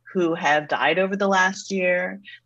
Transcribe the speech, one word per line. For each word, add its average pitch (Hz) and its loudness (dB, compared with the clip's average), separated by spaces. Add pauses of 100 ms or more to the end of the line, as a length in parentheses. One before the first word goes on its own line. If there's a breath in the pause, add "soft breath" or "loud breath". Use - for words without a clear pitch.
(120)
who 170 2
have 151 0
died 147 0
over 190 0
the 202 0
last 190 0
year, 185 -2 (260 loud breath)